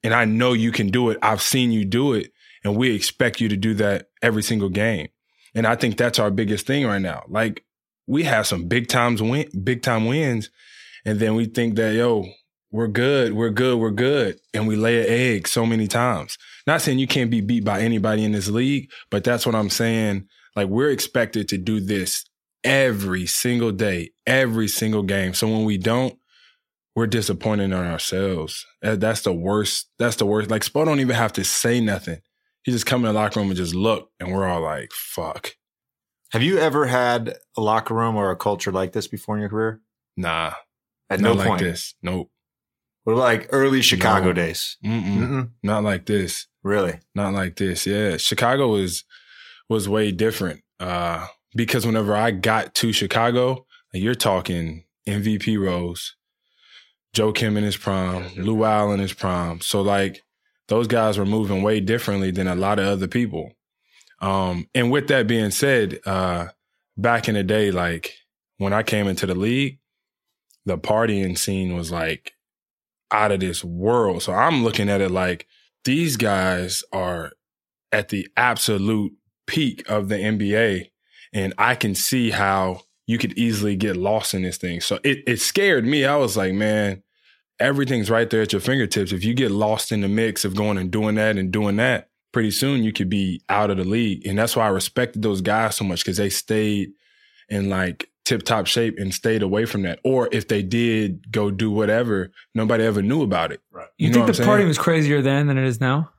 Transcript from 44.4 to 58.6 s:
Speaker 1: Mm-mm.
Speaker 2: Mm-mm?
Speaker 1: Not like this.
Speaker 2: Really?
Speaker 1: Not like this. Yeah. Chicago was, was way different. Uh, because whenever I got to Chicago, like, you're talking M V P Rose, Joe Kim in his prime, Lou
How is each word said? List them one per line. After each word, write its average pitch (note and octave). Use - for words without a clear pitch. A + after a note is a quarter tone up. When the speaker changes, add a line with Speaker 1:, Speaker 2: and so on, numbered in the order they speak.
Speaker 1:
Mm-mm. G2+
Speaker 2:
Mm-mm? B2
Speaker 1:
Not G#2
like G2
this. G2
Speaker 2:
Really? F#2+
Speaker 1:
Not G2
like F#2
this. F#2
Yeah. G2+
Chicago B2
was, G2
was G#2+
way G#2
different. F#2+
Uh, F2
because A2+
whenever A2
I A2+
got A2
to A2+
Chicago, A#2+
like, F#2
you're A#2
talking F2
M G#2
V G#2
P A2
Rose, F2
Joe G#2+
Kim G#2+
in G#2
his G#2
prime, F#2
Lou G#2+